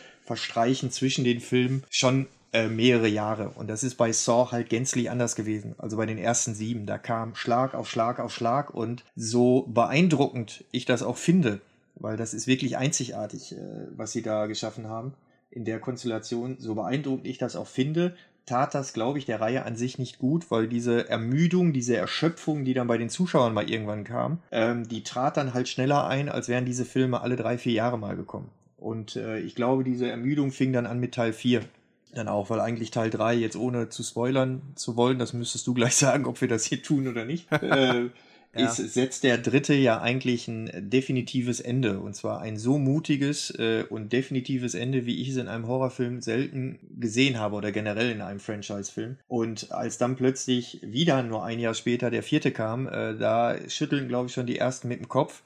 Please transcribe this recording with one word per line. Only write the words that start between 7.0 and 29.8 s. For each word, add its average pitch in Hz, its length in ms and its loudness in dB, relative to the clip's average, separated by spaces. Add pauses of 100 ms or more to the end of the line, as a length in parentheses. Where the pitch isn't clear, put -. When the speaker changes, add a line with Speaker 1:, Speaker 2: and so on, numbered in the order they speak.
Speaker 1:
Schlag 127 400 0
auf 113 160 -6
Schlag 120 300 0
auf 120 120 -6
Schlag. 123 400 0
Und 117 320 -6 (100)
so 123 540 4
beeindruckend 127 1040 2
ich 123 140 -4
das 120 160 2
auch 117 140 -2
finde, 147 440 4 (360)
weil 107 200 -6
das 113 180 -6
ist - 120 -8
wirklich 131 300 2
einzigartig, 127 760 -4
äh, 107 40 -12 (400)
was 110 160 -8
sie 117 100 -2
da 107 240 0
geschaffen 107 420 -8
haben 117 260 -8 (360)
in 117 140 -10
der 110 140 -2
Konstellation, 120 800 -4
so 113 160 -4
beeindruckend 131 520 -2
ich 131 120 -6
das 120 160 -4
auch - 140 -8
finde, 165 480 0 (300)
tat 123 280 0
das, 139 180 -4
glaub 123 240 0
ich, 135 80 -4
der 107 160 -2
Reihe 120 240 0
an 117 120 -6
sich 123 220 -4
nicht 127 200 -6
gut, 156 320 0
weil 113 180 2
diese 120 400 2
Ermüdung, 156 640 4
diese 120 240 2
Erschöpfung, 151 680 0
die 127 100 2
dann 123 140 2
bei 117 100 2
den 117 100 -2
Zuschauern 135 460 2
mal 104 160 0
irgendwann 107 340 -2
kam, 123 340 -2 (120)
ähm, 117 380 2
die 110 160 -6
trat 131 320 -2
dann 135 180 0
halt 123 140 0
schneller 139 400 2
ein, 143 200 0
als 120 200 -4
wären 123 180 2
diese 123 180 -2
Filme 127 360 2
alle 123 160 0
drei, 117 200 0
vier 120 160 -2
Jahre 117 260 2
mal 101 180 -6
gekommen. - 340 -10 (260)
Und, 110 400 -8
äh, 110 220 -4
ich 85 160 -8
glaube, 127 300 2